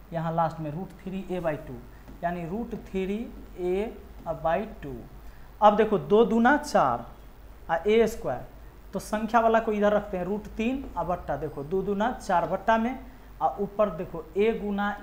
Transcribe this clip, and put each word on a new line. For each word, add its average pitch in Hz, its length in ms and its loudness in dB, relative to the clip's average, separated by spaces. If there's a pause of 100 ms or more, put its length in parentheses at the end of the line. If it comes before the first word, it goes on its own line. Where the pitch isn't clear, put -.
(140)
यहाँ 165 200 -4
last 165 260 0
में 151 120 -6
root 180 260 -8
three 190 300 -8
ए 180 140 -4
by 160 160 -2
टू, - 160 -12 (500)
यानी 175 240 -4
root 226 360 -6
three 190 320 -4 (440)
A 185 340 -2 (460)
by 165 200 2 (220)
two। 139 120 -8 (680)
अब 208 140 10
देखो 214 240 4
दो 202 260 6
दूना 233 320 6
चार 147 480 2 (640)
आ 165 80 2
ए 214 300 4
स्क्वायर, 131 380 -6 (480)
तो 185 60 -4
संख्या 220 420 0
वाला 226 180 6
को 226 120 0
इधर 208 220 4
रखते 196 240 0
हैं, 175 80 -2
root 208 220 -4
तीन 262 360 -2 (140)
आ 170 60 -4
बट्टा, 170 340 -2
देखो 143 260 -6
दो 185 180 -2
दूना 202 320 0
चार 175 340 0
बट्टा 190 300 2
में, 233 220 -2 (420)
आ 175 60 2 (100)
ऊपर 202 340 0
देखो 165 320 -8 (140)
ए 220 220 4
गुना 202 300 -2 (120)